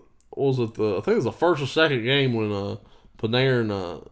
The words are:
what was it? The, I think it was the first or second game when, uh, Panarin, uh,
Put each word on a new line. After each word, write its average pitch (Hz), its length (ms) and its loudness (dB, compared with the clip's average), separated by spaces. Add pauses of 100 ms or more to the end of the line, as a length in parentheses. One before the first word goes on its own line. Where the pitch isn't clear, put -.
(300)
what - 180 -4
was 127 120 0
it? 113 160 -4
The, 107 220 0
I 104 40 -2
think - 80 -6
it 226 60 4
was 185 100 2
the 107 60 0
first 160 300 2
or 139 40 -2
second 143 380 2
game 135 300 2
when, 107 180 -2
uh, 101 240 -4 (420)
Panarin, 120 540 0
uh, 87 300 -6 (100)